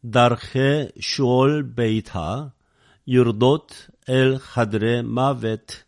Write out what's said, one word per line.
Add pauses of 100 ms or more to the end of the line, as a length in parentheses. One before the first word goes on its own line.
דרכי (160)
שאול
ביתה, (640)
יורדות (200)
אל
חדרי
מוות.